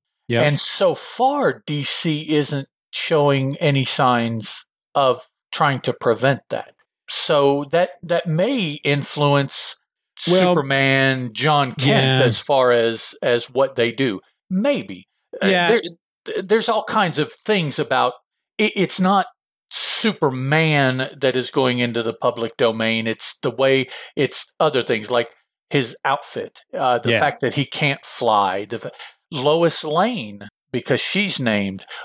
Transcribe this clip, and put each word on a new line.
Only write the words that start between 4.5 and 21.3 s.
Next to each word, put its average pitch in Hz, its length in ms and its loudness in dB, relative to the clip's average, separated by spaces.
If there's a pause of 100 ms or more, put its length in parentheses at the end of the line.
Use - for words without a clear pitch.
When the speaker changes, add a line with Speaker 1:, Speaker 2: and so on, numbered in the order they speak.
Speaker 2:
of 131 260 2 (320)
trying 139 300 0
to 123 100 0
prevent 123 480 0 (100)
that. - 240 -8 (340)
So 143 600 2
that, 175 200 2 (120)
that 170 240 -2
may 175 580 -2
influence 143 920 0 (520)
Speaker 1:
Well, 180 120 6
Speaker 2:
Superman, 135 920 2
John 139 380 2
Kent, 135 500 2
Speaker 1:
Yeah. 127 40 6
Speaker 2:
as 117 120 0
far 131 340 4
as, 117 500 0
as 123 280 0
what 131 260 0
they 117 160 2
do. 113 280 0 (280)
Maybe. 196 600 -2 (340)
Uh, 196 60 0
Speaker 1:
Yeah. 180 200 2 (560)
Speaker 2:
there, - 180 -6
there's 220 280 0
all 220 140 0
kinds 175 340 0
of 151 120 -2
things 175 480 -2
about 127 360 0 (420)
it. 214 180 2
It's 180 240 -2
not 185 280 2 (440)
Superman 139 1400 0 (100)
that 127 160 2